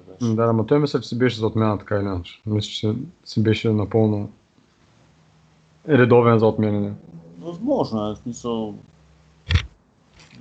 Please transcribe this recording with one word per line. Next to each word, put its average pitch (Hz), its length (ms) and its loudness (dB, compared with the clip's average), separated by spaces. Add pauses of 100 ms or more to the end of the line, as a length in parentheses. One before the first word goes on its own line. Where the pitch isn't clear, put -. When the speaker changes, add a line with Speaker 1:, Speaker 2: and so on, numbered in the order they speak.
Speaker 1:
беше. 110 220 -4
Speaker 2:
М, 110 60 0
да, 113 80 2
ама 113 220 2
той 147 120 2
мисля, 143 220 -2
че - 80 -12
си 120 100 -6
беше 117 200 0
за 110 80 -2
отмяна, 110 320 0
така - 180 -6
или 101 80 -2
иначе. 92 420 -8
Мисля, 107 240 -4
че 110 240 -4 (300)
си - 180 -2
беше 107 300 2
напълно 107 580 0 (1600)
редовен 120 500 6
за 113 80 4
отменяне. 104 460 0 (480)
Speaker 1:
Възможно 160 680 -4
е, 104 40 -8
в 104 40 -14
смисъл, 113 560 -8 (1700)